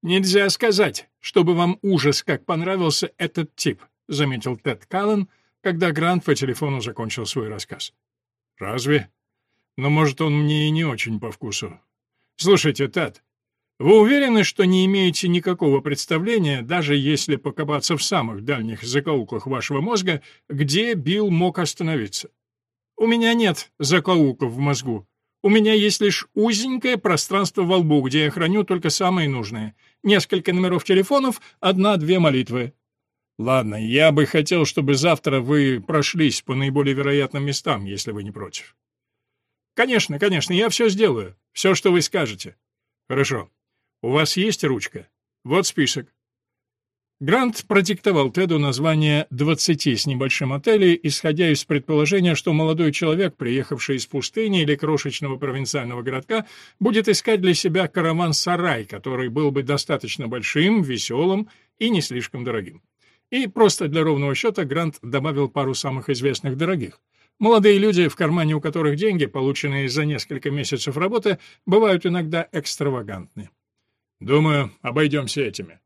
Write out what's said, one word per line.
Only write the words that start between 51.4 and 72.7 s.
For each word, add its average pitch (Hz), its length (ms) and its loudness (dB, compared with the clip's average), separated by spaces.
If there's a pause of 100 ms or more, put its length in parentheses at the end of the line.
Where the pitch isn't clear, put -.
из 143 140 0
предположения, 156 680 2
что - 180 -2
молодой 160 380 2
человек, 165 460 -2
приехавший 131 600 -4
из 120 100 -6
пустыни 202 560 -2
или 147 120 2
крошечного 143 640 -4
провинциального 131 640 -6
городка, 131 420 -4 (360)
будет 214 280 2
искать 214 320 2
для 180 140 4
себя 180 320 0
караван-сарай, 165 960 -2
который 127 440 -6
был 143 240 0
бы 139 100 -2
достаточно 135 640 -4
большим, 151 560 0
веселым 151 640 -2 (300)
и 220 100 0
не 208 120 2
слишком 123 420 -6
дорогим. 104 400 -8 (480)
И 254 160 -2
просто 196 400 2
для 156 160 0
ровного 143 320 0
счета 202 300 -2
Грант 151 360 -4
добавил 139 480 -2
пару 135 260 -4
самых 127 360 -6
известных 131 460 -2
дорогих. 156 440 -4 (380)
Молодые 214 400 6
люди, 185 300 4
в - 80 -6
кармане 160 380 2
у 151 60 0
которых 151 360 0
деньги, 180 300 0
полученные 139 640 -2
за 143 160 -2
несколько 143 460 -4
месяцев 139 460 -4
работы, 214 420 -2 (260)
бывают 196 420 4
иногда 170 440 -2
экстравагантны. 107 1000 -6 (680)